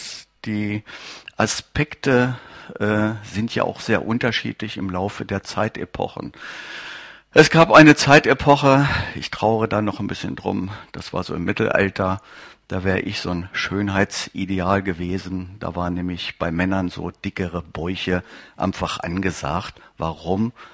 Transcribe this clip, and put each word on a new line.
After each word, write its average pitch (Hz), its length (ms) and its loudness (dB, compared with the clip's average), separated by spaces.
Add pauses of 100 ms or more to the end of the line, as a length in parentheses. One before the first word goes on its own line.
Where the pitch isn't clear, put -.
(460)
die 104 380 -4 (540)
Aspekte, 123 1000 0 (420)
äh, 107 320 2 (120)
sind 110 300 -4
ja - 100 0
auch - 160 -4
sehr 104 260 0
unterschiedlich 113 720 -2
im 98 120 -6
Laufe 95 360 -4
der 98 180 -4
Zeitepochen. - 880 -6 (1000)
Es 151 180 8
gab 165 220 6
eine 151 240 12
Zeitepoche, 143 920 6 (260)
ich - 160 -10
trauere 110 380 0
da 104 140 0
noch 104 180 -2
ein 101 80 -4
bisschen - 280 -6
drum, 98 360 -4 (200)
das - 220 -12
war 90 100 -2
so - 120 -8
im 85 80 -4
Mittelalter, 95 800 0 (460)
da 92 160 -6
wär 92 220 0
ich 101 140 -6
so 90 100 -6
ein 90 220 -6
Schönheitsideal 98 1300 -2
gewesen. 90 800 -6
Da 85 160 -8
war 87 160 -2
nämlich 90 480 -6
bei 85 100 -2
Männern 90 400 0
so 85 220 -8
dickere 90 500 -6
Bäuche 90 640 -4 (340)
einfach - 420 -2
angesagt. 87 800 -4 (200)
Warum? 92 520 -2 (220)